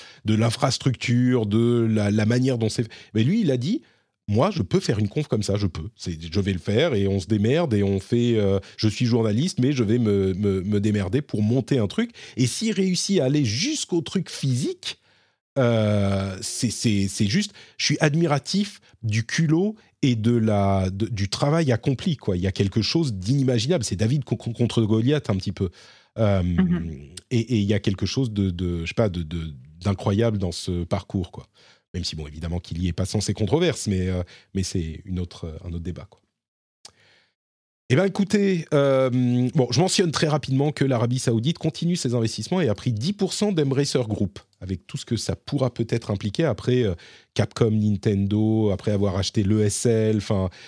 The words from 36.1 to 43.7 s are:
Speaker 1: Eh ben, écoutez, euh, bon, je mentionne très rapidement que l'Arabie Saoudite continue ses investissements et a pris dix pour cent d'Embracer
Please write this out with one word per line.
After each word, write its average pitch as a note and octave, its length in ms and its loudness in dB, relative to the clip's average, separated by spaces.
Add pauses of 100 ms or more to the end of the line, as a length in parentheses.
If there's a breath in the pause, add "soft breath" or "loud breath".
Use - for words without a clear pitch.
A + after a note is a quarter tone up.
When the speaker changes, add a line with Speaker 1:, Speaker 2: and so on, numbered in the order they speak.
Speaker 1:
Eh B2+ 60 4
ben, F3+ 80 4
écoutez, G3 680 2
euh, C3+ 380 4 (440)
bon, E3 180 4
je B2 80 2
mentionne F3+ 320 2
très - 160 0
rapidement C#3+ 420 0
que D3 140 0
l'Arabie B2 340 0
Saoudite B2 400 0
continue E3 380 -2
ses A#2+ 180 -2
investissements A#2 460 -2
et D3+ 80 2
a G#2 80 2
pris - 160 -2
dix B2+ 220 -2
pour F#3+ 180 -2
cent G#3 180 0
d'Embracer C#3 560 0